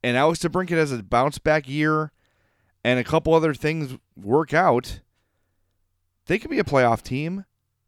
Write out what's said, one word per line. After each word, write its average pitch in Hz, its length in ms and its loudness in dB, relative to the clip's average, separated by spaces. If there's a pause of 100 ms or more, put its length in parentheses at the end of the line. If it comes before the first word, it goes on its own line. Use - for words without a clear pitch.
and 123 140 0
Alex 160 220 2
DeBrincat 175 320 -4
has 160 200 0
a 120 100 -6
bounce-back 135 680 0
year 156 420 -2 (720)
and 127 160 2
a 120 60 -2
couple 160 280 2
other 160 200 2
things 151 440 -4 (200)
work 127 360 0
out, 151 460 2 (1300)
they 180 120 0
could 302 140 -8
be 269 80 0
a 165 60 0
playoff 123 360 2
team. 165 440 -8 (420)